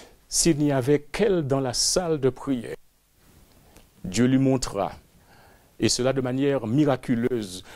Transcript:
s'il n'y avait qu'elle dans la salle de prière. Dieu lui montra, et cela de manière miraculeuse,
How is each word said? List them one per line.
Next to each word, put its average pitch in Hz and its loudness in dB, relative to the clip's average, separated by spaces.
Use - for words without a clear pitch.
s'il 165 2
n'y 147 2
avait 139 2
qu'elle 185 0
dans 135 0
la 127 -4
salle 165 0
de 131 2
prière. 127 -6
Dieu 113 0
lui 131 4
montra, 127 0
et 113 2
cela 123 0
de 135 -2
manière 131 0
miraculeuse, 120 0